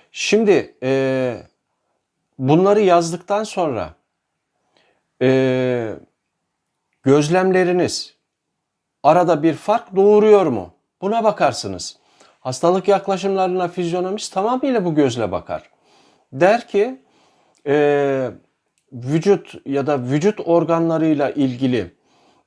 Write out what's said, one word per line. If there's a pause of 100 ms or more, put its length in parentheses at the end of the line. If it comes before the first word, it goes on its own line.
(120)
Şimdi,
e, (960)
bunları
yazdıktan
sonra, (1300)
e, (1080)
gözlemleriniz (880)
arada
bir
fark
doğuruyor
mu? (260)
Buna
bakarsınız. (440)
Hastalık
yaklaşımlarına
fizyonomist
tamamıyla
bu
gözle
bakar. (600)
Der
ki, (640)
e, (640)
vücut
ya
da
vücut
organlarıyla
ilgili, (520)